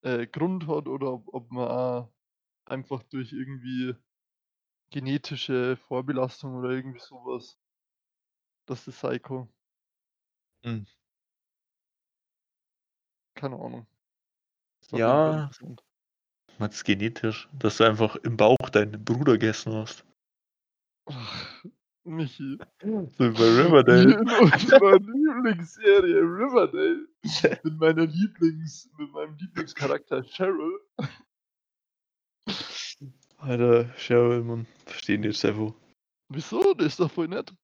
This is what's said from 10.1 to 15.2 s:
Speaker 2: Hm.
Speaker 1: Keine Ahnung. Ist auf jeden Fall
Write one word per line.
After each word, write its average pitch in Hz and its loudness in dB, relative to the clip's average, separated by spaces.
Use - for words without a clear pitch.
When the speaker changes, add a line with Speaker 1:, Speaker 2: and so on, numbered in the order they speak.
Speaker 2:
Hm. 113 -10
Speaker 1:
Keine 135 -10
Ahnung. 120 -14
Ist - -16
auf - -4
jeden 131 4
Fall 156 2